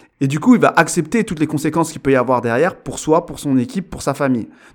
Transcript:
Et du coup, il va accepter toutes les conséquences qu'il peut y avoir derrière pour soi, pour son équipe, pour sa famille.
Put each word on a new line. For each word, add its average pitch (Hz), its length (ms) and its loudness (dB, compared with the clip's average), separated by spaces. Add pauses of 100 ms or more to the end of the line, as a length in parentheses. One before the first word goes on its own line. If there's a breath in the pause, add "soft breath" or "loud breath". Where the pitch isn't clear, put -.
(220 loud breath)
Et 143 60 0
du 147 120 -2
coup, 247 160 6
il 175 60 2
va - 80 6
accepter 165 540 0
toutes 160 160 -8
les 151 80 0
conséquences 156 440 -2
qu'il - 100 -14
peut 135 100 0
y 135 40 4
avoir 123 260 2
derrière 123 400 0
pour - 180 -10
soi, 165 260 0
pour 147 140 -14
son 139 180 0
équipe, 151 320 -4
pour 147 120 -12
sa 139 120 -2
famille. 131 340 -2 (260 loud breath)